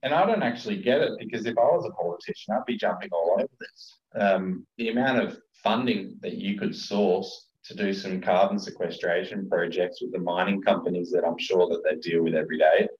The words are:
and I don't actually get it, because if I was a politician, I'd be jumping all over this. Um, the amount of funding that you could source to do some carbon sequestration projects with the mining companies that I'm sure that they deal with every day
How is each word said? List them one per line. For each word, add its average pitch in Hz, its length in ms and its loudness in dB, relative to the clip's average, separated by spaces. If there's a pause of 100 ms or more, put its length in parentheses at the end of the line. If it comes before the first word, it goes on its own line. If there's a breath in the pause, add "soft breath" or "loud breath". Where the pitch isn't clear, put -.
and 139 120 0
I 175 120 6
don't 214 180 2
actually 107 320 -4
get 120 240 4
it, 143 180 2
because 110 280 -6
if 110 120 0
I 117 40 6
was 147 220 4
a 98 160 -6
politician, 87 540 -6
I'd 123 120 -2
be 120 100 -2
jumping 92 360 -2
all 85 260 2
over - 100 0 (100)
this. - 400 -20 (160)
Um, 95 520 0 (100)
the 113 140 -4
amount 123 300 2
of - 180 -4 (260)
funding 107 560 0
that 90 140 -8
you 98 240 -4
could - 180 -4
source 95 720 0 (160)
to - 100 -16
do 98 180 -2
some 92 280 -4
carbon 98 400 2
sequestration 92 880 -4
projects 87 520 0
with - 120 -8
the 92 80 -4
mining 92 420 0
companies 90 480 0
that 87 140 2
I'm 82 140 -2
sure 90 300 4
that 85 140 -2
they - 140 0
deal 82 260 0
with 80 140 0
every 80 220 -2
day 78 280 6 (140)